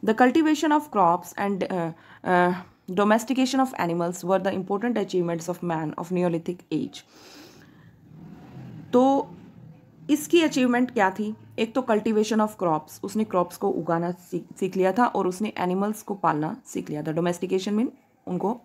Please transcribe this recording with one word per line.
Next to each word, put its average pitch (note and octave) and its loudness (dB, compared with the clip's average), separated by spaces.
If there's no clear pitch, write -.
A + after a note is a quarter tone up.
the A3 2
cultivation D4+ 4
of - -10
crops F3 2
and, G3+ -2
uh, E3+ -4
uh, F3+ 4
domestication A#3 2
of B3+ -8
animals E3+ -2
were F#3 2
the F#3+ 0
important G3+ -2
achievements E3+ -2
of F3 -10
man D#3 -4
of E3+ -8
Neolithic F3+ -2
age। - -6
तो C4 4
इसकी D4+ 4
अचीवमेंट B3+ 2
क्या F#3+ 2
थी? G#3+ -6
एक A3+ -2
तो C4+ 0
cultivation G#3+ 2
of G#3+ 2
crops, D#3+ -2
उसने G#3+ -2
क्रॉप्स F3+ 0
को G3+ -2
उगाना E3+ -2
सीख, - -10
सीख F#3 -2
लिया F#3 2
था A#3+ 2
और G3 -2
उसने F#3 -4
एनिमल्स G3 -2
को G#3 -8
पालना D#3+ -2
सीख - -10
लिया D3+ -6
था। D#3 -4
डोमेस्टिकेशन F3+ -2
मीन A3+ 0
उनको F3+ -4